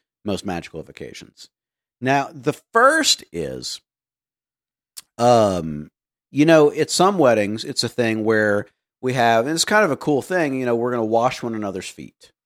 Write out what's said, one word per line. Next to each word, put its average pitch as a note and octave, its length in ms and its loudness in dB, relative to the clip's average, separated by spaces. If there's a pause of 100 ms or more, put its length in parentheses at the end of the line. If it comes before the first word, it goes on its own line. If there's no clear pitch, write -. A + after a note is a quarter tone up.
(240)
most G2 220 -6
magical E2+ 340 -10
of C#2+ 80 -16
occasions. - 600 -20 (500)
Now, C3+ 320 -2
the C#3 220 -4 (220)
first C#4 580 2
is, C2 480 -8 (1400)
um, F#2 720 2 (400)
you C#3 140 2
know, D#3 280 6
at D3 180 -4
some F#3 280 2
weddings, A2 460 2
it's - 200 -6
a A#2 40 -4
thing A2+ 360 -2
where G#2+ 420 0 (340)
we C3 140 -4
have, A#2 320 2
and D#3 80 -4
it's D#3+ 100 -2
kind G#3+ 200 2
of E3+ 60 0
a C3 60 -4
cool C#3 260 -2
thing, D3+ 360 -2
you B2+ 80 -4
know, A#2+ 100 0
we're A#2+ 140 -2
gonna A#2+ 140 -2
wash A2+ 380 0
one A#2 120 -6
another's G2 340 -8
feet. - 440 -20 (140)